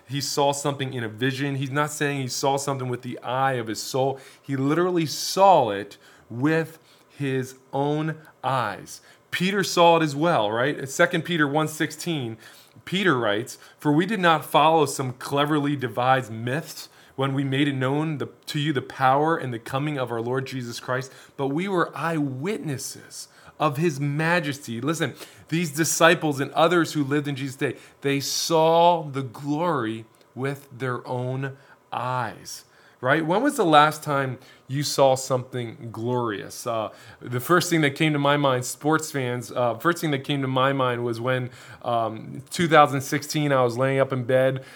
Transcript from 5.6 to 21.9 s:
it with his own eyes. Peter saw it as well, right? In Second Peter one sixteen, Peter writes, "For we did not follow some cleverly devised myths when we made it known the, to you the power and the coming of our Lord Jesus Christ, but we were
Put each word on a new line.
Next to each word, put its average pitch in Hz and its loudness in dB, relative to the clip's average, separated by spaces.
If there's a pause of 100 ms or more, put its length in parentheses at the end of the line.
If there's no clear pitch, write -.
it 101 -6 (320)
with 156 0 (320)
his 131 -4 (160)
own 151 -2 (260)
eyes. 120 -4 (280)
Peter 190 0
saw 170 6
it 165 2
as 143 0
well, 143 2
right? 123 0
In 139 -6
Second 170 2
Peter 156 0
one 151 0
sixteen, 151 -6 (480)
Peter 175 2
writes, 113 -2 (200)
"For 147 0
we 170 4
did 208 -2
not 160 4
follow 156 4
some 131 -4
cleverly 147 0
devised 123 0
myths 123 -6 (280)
when 135 0
we 139 0
made 139 2
it 139 0
known 139 0
the, 120 -4 (180)
to - -6
you 147 2
the 123 2
power 143 2
and 127 -6
the 113 -6
coming 147 -4
of 120 -4
our 117 -2
Lord 131 -2
Jesus 120 -10
Christ, 131 -4 (280)
but 139 -2
we 160 -2
were 180 0